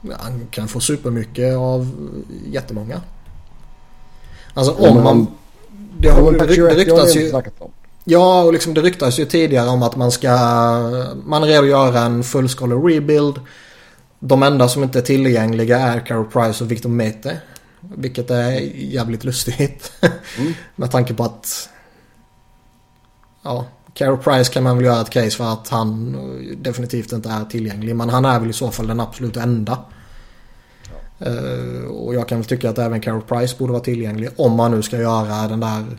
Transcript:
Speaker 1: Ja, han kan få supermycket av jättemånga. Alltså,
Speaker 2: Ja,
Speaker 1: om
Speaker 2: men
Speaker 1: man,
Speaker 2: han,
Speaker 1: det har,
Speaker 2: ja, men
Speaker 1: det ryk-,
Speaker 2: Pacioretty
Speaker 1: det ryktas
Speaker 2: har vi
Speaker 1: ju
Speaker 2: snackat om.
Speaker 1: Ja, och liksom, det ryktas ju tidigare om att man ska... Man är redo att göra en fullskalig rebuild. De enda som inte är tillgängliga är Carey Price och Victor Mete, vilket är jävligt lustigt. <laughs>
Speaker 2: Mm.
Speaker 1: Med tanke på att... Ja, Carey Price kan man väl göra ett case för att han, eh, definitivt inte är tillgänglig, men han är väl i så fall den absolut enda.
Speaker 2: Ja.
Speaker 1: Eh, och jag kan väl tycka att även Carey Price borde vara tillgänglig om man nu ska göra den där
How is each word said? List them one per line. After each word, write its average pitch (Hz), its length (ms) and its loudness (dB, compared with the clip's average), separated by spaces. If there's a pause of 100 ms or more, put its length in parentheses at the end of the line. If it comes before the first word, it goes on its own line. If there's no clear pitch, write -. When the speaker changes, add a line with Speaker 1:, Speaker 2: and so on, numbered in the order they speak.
Speaker 1:
Ja, - 180 -12
han 117 320 -10
kan 107 160 -8
få 120 120 -8
supermycket 127 760 -2
av 127 320 -2 (640)
jättemånga. 127 500 -8 (1500)
Alltså, 135 260 0
Speaker 2:
Ja, - 100 8
Speaker 1:
om 113 60 8
Speaker 2:
men 120 80 6
Speaker 1:
man, 135 140 6
Speaker 2:
han, 110 100 4 (720)
Speaker 1:
det - 100 8
har, - 100 12
Speaker 2:
ja, 147 120 10
men - 20 6
Speaker 1:
det - 60 4
ryk-, 160 80 4
Speaker 2:
Pacioretty 170 280 6
Speaker 1:
det 180 60 4
ryktas 165 180 6
Speaker 2:
har 151 60 6 (140)
vi 156 40 2
Speaker 1:
ju 160 60 -2
Speaker 2:
snackat 127 300 -4
om. - 120 -18 (320)
Speaker 1:
Ja, 180 400 6
och 165 100 6
liksom, 165 200 -2
det 156 80 2
ryktas 156 380 0
ju 151 60 0
tidigare 143 440 2
om 127 140 2
att 117 120 -2
man 123 160 0
ska... 127 180 -2 (960)
Man 151 180 0
är 156 40 2
redo 151 160 6
att 139 60 4
göra 131 300 4
en 120 240 0
fullskalig 131 520 -2 (200)
rebuild. 147 440 0 (800)
De 135 240 4
enda 139 240 4
som 139 160 0
inte 131 160 0
är 120 40 -2
tillgängliga 120 760 2
är 120 260 0
Carey 113 180 -4
Price 113 400 -2
och 113 80 -4
Victor 117 180 -4
Mete, 117 480 -4 (420)
vilket 127 520 -8
är 120 200 0 (240)
jävligt 127 480 -6
lustigt. - 760 -6
<laughs> - 40 -4 (380)
Speaker 2:
Mm. 156 140 -2 (220)
Speaker 1:
Med 131 160 -6
tanke 123 220 0
på 117 100 -4
att... - 460 -10 (1700)
Ja, 123 220 -8 (280)
Carey 135 240 0
Price 127 360 2
kan 131 100 0
man 127 140 2
väl 123 80 2
göra 120 160 2
ett 107 80 -6
case 117 280 0
för 113 160 -4
att 110 160 -12
han, 113 460 -4
eh, 65 420 -12
definitivt 123 540 -6
inte 113 180 -8
är 107 160 -6
tillgänglig, 110 500 -6
men 117 140 -2
han 127 160 2
är 127 140 2
väl 113 100 -2
i 110 40 -6
så 117 180 -6
fall 113 160 -6
den 113 120 -4
absolut 117 380 -8
enda. 117 400 -2 (1400)
Speaker 2:
Ja. - 80 -8
Speaker 1:
Eh, 123 640 -8
och 117 240 -8
jag 117 120 -2
kan 117 100 -4
väl 113 100 -4
tycka 123 220 -2
att 107 100 -4
även 117 220 -2
Carey 110 200 -4
Price 123 380 -2
borde 127 140 -2
vara 120 100 -4
tillgänglig 113 540 -4
om 131 180 4
man 117 160 2
nu 110 100 0
ska 120 160 -6
göra 110 500 -2
den 110 120 -4
där 110 240 -4 (160)